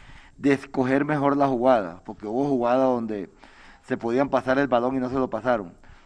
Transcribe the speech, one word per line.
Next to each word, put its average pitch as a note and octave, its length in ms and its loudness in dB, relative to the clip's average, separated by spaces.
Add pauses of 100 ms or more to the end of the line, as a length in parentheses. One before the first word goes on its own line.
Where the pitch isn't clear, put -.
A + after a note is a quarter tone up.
(380)
de C#3 160 2
escoger C3+ 520 -2
mejor C#3+ 320 0
la C#3 100 4
jugada, A#2 560 2
porque G#2+ 220 -14
hubo B2 220 -2
jugadas B2+ 400 2
donde G#2+ 420 -2 (540)
se C3 120 -4
podían B2 320 0
pasar B2+ 300 0
el C#3 100 0
balón B2 280 0
y C3 40 -2
no B2 100 -4
se C3 60 -6
lo C3 140 -2
pasaron. G#2+ 440 -2 (320)